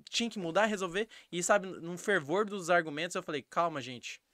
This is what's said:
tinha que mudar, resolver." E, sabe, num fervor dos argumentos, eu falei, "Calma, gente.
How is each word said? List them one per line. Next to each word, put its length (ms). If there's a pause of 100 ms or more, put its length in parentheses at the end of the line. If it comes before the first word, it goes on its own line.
tinha 200
que 100
mudar, 260
resolver." 420 (240)
E, 120
sabe, 240
num 300
fervor 480
dos 240
argumentos, 460
eu 80
falei, 180
"Calma, 400
gente. 400 (120)